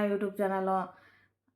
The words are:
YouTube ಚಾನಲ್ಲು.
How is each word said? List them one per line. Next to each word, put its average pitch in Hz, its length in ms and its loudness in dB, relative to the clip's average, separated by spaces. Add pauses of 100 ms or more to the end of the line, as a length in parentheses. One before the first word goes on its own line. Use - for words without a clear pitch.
YouTube 202 280 -2
ಚಾನಲ್ಲು. 190 600 0 (580)